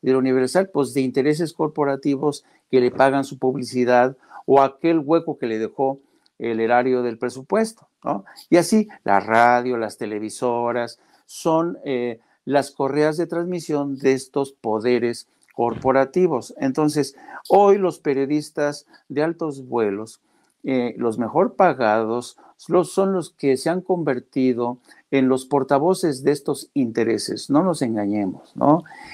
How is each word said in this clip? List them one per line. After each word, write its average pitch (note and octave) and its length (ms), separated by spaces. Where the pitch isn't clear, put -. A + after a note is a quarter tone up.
del C3 140
Universal? C3 520
Pues C#3 240
de C3+ 80
intereses D3 540
corporativos C#3+ 880
que B2+ 120
le B2 80
pagan C3+ 340
su C#3 140
publicidad B2 800
o C3+ 160
aquel E3 380
hueco D#3+ 400
que C3+ 80
le A2 120
dejó C3+ 420
el A#2 220
erario B2 420
del A#2 140
presupuesto, C3+ 720
¿no? G3 220
Y E3+ 80
así, G#3+ 300
la G2 180
radio, A#2+ 580
las A2 180
televisoras, A#2 1000
son, E3 600
eh, A#2+ 340
las C3+ 260
correas D3 460
de E3 100
transmisión D#3+ 720
de C3+ 160
estos C3+ 400
poderes A#2 760
corporativos. C3 1040
Entonces, D3 580
hoy G3+ 300
los F3+ 200
periodistas D3 840
de C3+ 140
altos D#3 440
vuelos, A2 540
eh, B2 340
los A#2 200
mejor D3 360
pagados, A#2+ 840
los, E3+ 240
son F#3+ 220
los E3+ 160
que C3+ 260
se D#3+ 140
han F3+ 100
convertido B2+ 1000
en C3+ 180
los C3 180
portavoces C#3+ 800
de C#3+ 80
estos - 420
intereses, A2+ 720
no C#3+ 140
nos F3 180
engañemos, G#2+ 760
¿no? D3+ 300